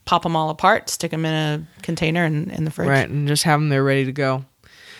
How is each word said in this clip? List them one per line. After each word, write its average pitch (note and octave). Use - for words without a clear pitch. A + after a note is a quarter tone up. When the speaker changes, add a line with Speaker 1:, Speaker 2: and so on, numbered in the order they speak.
Speaker 1:
pop F3
'em D#3
all D#3
apart, F#3
stick -
'em D#3+
in D#3+
a D#3
container E3+
and D#3
in D#3+
the D#3
fridge. C#3+
Speaker 2:
Right, C#3
and C#3+
just D3
have D3+
'em D3+
there C3+
ready C#3
to C3
go. C3+